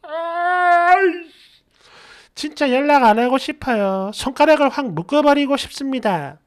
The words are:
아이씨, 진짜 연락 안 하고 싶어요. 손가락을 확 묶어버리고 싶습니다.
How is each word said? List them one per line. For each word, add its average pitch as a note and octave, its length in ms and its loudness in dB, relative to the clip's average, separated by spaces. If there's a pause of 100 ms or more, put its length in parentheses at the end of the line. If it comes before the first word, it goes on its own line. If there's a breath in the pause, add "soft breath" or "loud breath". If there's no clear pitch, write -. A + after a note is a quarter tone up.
아이씨, F4 1300 0 (1040 soft breath)
진짜 D4 360 -4
연락 C#4+ 320 4
안 A3 160 4
하고 B3 180 0
싶어요. G3+ 760 -4
손가락을 D4 560 2
확 C4+ 220 -6
묶어버리고 C#4+ 640 0
싶습니다. G#3 880 -6